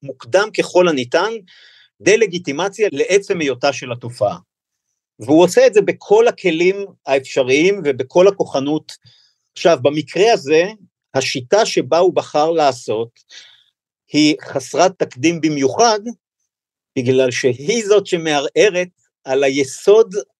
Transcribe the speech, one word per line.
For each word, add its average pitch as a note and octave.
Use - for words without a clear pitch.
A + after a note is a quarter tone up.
מוקדם C#3
ככל F3+
הניתן, D#3+
דה-לגיטימציה F#3+
לעצם F3+
היותה C3+
של B2
התופעה. A#2+
והוא C#3+
עושה F3+
את A3
זה G#3
בכל G#3
הכלים F3
האפשריים C#3
ובכל C#3+
הכוחנות. D3+
עכשיו, E3+
במקרה D#3
הזה, D#3
השיטה C3
שבה D#3
הוא F3
בחר D3+
לעשות B2
היא D3+
חסרת E3
תקדים E3
במיוחד, D#3+
בגלל C3
שהיא C#3
זאת G3
שמערערת E3
על C#3
היסוד E3